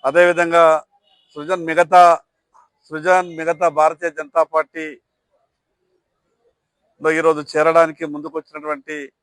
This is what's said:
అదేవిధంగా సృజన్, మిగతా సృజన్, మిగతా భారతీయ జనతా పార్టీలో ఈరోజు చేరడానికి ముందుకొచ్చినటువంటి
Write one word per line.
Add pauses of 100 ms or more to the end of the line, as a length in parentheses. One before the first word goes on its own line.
అదేవిధంగా (680)
సృజన్,
మిగతా (840)
సృజన్,
మిగతా (140)
భారతీయ
జనతా (100)
పార్టీలో (2250)
ఈరోజు (120)
చేరడానికి (120)
ముందుకొచ్చినటువంటి (280)